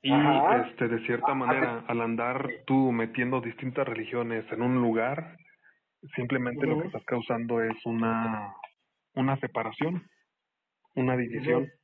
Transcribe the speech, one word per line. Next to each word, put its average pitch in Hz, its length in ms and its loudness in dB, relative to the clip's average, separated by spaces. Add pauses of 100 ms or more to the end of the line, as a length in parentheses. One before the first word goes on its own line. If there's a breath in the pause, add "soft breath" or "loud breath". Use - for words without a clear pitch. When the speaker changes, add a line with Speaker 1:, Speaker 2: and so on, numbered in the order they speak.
Speaker 1:
Y, 135 120 0
Speaker 2:
Ajá. 147 560 4
Speaker 1:
este, - 180 -2
de 113 180 -2
cierta 127 260 0
Speaker 2:
Ah, 139 40 0
Speaker 1:
manera, 127 440 0
Speaker 2:
ah, 117 100 -12
Speaker 1:
al 117 120 0
andar 117 460 -2
Speaker 2:
sí. - 80 -8 (100)
Speaker 1:
tú 131 280 4
metiendo 120 480 0
distintas 127 440 -4
religiones 117 680 -4
en 113 80 -4
un 123 200 2
lugar, 120 560 0 (800 soft breath)
simplemente 123 520 -2
lo 156 80 2
que 151 60 0
Speaker 2:
Ujú. 175 60 -4
Speaker 1:
estás - 180 -8
causando 117 560 -2
es 113 140 0 (100)
una, 113 680 0 (640)
una 135 240 2
separación, 131 680 -4 (880)
una 127 220 2
división. 127 460 0
Speaker 2:
Ujú. - 80 -8 (120)